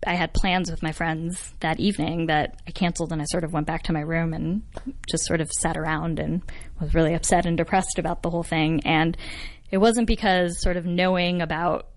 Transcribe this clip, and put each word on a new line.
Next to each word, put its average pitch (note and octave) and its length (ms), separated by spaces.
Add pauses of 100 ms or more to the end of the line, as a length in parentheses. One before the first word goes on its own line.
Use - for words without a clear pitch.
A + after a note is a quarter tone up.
I F3 80
had F3 180
plans F3+ 380
with E3 140
my D#3 80
friends E3 680
that D#3+ 180
evening E3 480
that D3+ 400
I - 40
canceled, E3+ 400
and D#3+ 80
I D3 60
sort E3+ 180
of D#3+ 80
went D3+ 140
back E3 180
to F3 100
my D3+ 80
room E3 300
and E3 300 (480)
just - 160
sort E3 160
of D#3 100
sat E3 240
around D#3 440
and D#3 240 (360)
was D3+ 140
really E3 220
upset F3 320
and E3+ 100
depressed F#3 400
about E3+ 240
the E3+ 80
whole E3+ 140
thing. D#3 420
And D#3+ 320 (540)
it F#3+ 80
wasn't A3+ 260
because F#3 560
sort F3+ 160
of E3+ 80
knowing F3+ 560
about E3 560